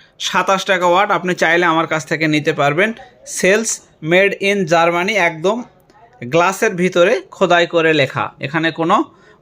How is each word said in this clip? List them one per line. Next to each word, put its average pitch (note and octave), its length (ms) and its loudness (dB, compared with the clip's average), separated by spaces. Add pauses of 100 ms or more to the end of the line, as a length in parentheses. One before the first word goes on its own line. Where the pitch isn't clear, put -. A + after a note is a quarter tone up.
(180)
সাতাশ F#3+ 460 -2
টাকা F3+ 220 0
ওয়াট। F#3+ 240 2
আপনি F3+ 240 -2
চাইলে F3 320 2
আমার E3 200 2
কাছ D#3 200 -4
থেকে D#3 220 -2
নিতে D3+ 240 0
পারবেন। D3+ 400 0 (460)
Sales G#3+ 320 0 (420)
made F#3+ 220 2 (160)
in G#3 80 0 (140)
Germany, E3+ 420 2 (140)
একদম F3+ 340 -2 (720)
গ্লাসের F#3+ 480 0
ভিতরে F3+ 400 2 (100)
খোদাই F3 360 2
করে D#3+ 280 2
লেখা, C3 360 -2 (100)
এখানে D#3+ 300 -4
কোনো E3+ 340 0 (380)